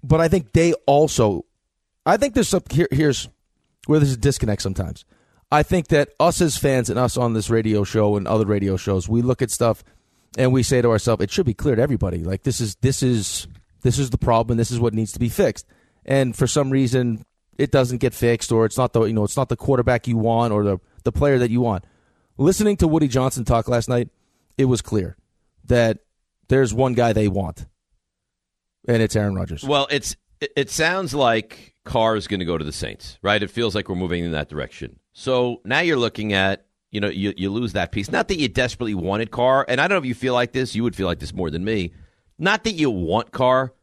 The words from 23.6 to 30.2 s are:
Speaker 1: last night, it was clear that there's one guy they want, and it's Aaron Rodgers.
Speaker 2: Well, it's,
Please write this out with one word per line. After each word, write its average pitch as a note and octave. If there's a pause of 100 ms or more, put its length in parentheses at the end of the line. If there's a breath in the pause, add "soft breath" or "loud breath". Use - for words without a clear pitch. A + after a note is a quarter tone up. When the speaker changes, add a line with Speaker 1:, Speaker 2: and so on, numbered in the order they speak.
Speaker 1:
last A#2+
night, B2 (480)
it C3+
was B2+
clear F2+ (500)
that A#2 (480)
there's B2+
one B2+
guy A#2
they G#2+
want, F#2 (1200)
and A#2
it's G#2+
Aaron G#2
Rodgers. E2+
Speaker 2:
Well, C#3
it's, - (240)